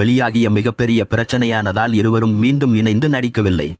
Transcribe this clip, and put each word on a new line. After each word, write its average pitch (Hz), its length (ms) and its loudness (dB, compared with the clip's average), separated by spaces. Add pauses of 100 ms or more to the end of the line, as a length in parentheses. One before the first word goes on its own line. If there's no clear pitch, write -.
வெளியாகிய 117 500 0
மிகப்பெரிய 113 640 0
பிரச்சனையானதால் 113 880 -2
இருவரும் 113 420 2
மீண்டும் 131 380 2
இணைந்து 113 360 0
நடிக்கவில்லை. 101 640 -2